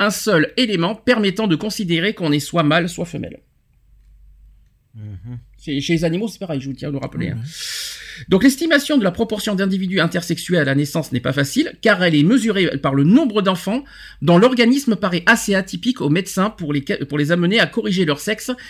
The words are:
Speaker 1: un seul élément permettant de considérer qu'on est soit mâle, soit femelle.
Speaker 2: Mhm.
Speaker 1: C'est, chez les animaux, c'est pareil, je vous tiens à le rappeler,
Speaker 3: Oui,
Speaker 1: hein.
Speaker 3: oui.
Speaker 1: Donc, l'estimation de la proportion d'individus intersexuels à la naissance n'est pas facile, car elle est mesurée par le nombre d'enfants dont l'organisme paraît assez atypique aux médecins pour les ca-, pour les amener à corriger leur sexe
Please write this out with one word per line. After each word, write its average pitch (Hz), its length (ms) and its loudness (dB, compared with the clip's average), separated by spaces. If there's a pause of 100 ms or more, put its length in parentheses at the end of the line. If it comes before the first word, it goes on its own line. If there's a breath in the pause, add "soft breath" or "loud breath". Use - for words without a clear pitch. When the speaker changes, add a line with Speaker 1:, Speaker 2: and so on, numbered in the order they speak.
Speaker 1:
un 208 100 2
seul 196 460 0
élément 208 400 0
permettant 220 500 0
de 175 80 4
considérer 180 580 -2
qu'on 165 200 -2
est 147 80 2
soit 165 240 -2
mâle, 151 240 2
soit 170 160 -8
femelle. - 340 -10 (1600)
Speaker 2:
Mhm. 107 420 -14 (200)
Speaker 1:
C'est, 143 220 -6
chez 156 120 -2
les 165 120 0
animaux, 175 220 -2
c'est - 140 -10
pareil, 165 200 -6
je 135 80 -10
vous 135 60 -8
tiens 143 140 -10
à - 20 -6
le 139 80 -6
rappeler, 127 280 -6
Speaker 3:
Oui, - 80 -6
Speaker 1:
hein. 117 60 -8
Speaker 3:
oui. 135 100 -10 (760 loud breath)
Speaker 1:
Donc, 190 160 2
l'estimation 285 520 2
de 240 60 4
la 185 80 2
proportion 214 460 -4
d'individus 190 420 -2
intersexuels 170 640 -2
à 143 40 2
la 139 120 0
naissance 147 340 -2
n'est 127 80 -2
pas 131 140 -2
facile, 143 400 0 (100)
car 208 220 2
elle 170 100 2
est 147 80 6
mesurée 196 560 2
par 135 160 -2
le 139 80 4
nombre 214 400 4
d'enfants 190 400 -2 (400 loud breath)
dont 170 160 6
l'organisme 240 560 4
paraît 180 320 -2
assez 220 300 2
atypique 196 440 -4
aux 147 100 0
médecins 190 400 0
pour 156 220 -8
les 143 140 -2
ca-, - 200 -4
pour 143 120 -4
les 151 140 0
amener 175 260 2
à 185 80 4
corriger 202 380 -2
leur - 160 -2
sexe 220 320 -6 (180 loud breath)